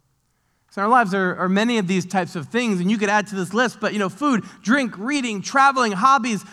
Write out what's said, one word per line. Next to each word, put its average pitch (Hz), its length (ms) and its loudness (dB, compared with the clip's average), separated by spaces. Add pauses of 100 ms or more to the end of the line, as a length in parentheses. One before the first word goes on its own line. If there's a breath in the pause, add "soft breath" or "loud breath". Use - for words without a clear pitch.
(680)
So 196 120 -8
in 196 40 0
our 220 60 2
lives, 233 180 4
there 185 300 0
are 180 100 0
many 220 300 2
of 180 80 -2
these 185 180 0
types 180 300 -4
of 143 140 -8
things, 226 300 -2
and 180 120 0
you 226 80 0
could 202 100 0
add 208 180 2
to 196 80 -12
this 185 160 -6
list, 233 280 -2
but, 202 140 -2
you 208 60 -2
know, 190 100 0
food, 262 340 -2 (180 loud breath)
drink, 240 340 0
reading, 226 460 -4
traveling, 262 520 2
hobbies, 233 600 2